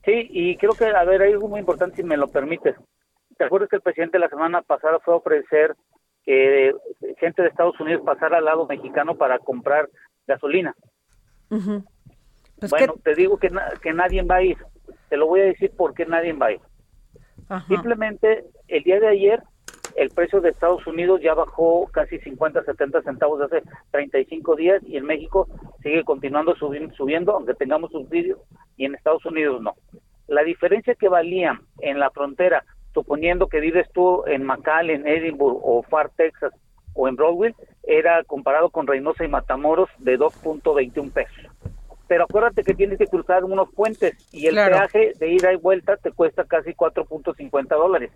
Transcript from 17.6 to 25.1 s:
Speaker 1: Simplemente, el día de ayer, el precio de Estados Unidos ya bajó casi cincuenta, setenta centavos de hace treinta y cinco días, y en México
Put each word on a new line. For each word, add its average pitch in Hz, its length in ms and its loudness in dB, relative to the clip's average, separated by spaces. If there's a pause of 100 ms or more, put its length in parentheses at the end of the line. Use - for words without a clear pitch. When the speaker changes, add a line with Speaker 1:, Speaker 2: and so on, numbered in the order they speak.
Speaker 1:
Simplemente, 220 760 0 (220)
el 151 160 -2
día 185 160 2
de 220 80 4
ayer, 208 360 4 (520)
el - 140 0
precio 175 320 0
de 170 100 4
Estados 170 360 0
Unidos 175 360 2
ya 160 120 2
bajó 165 580 0
casi 156 280 -4
cincuenta, 151 440 -4
setenta 143 380 -2
centavos 147 360 -2
de 143 60 -2
hace 151 240 -4 (240)
treinta 143 260 -2
y 131 60 0
cinco 160 320 -2
días, 180 280 2
y 156 120 -12
en 135 80 -6
México 156 420 -4 (360)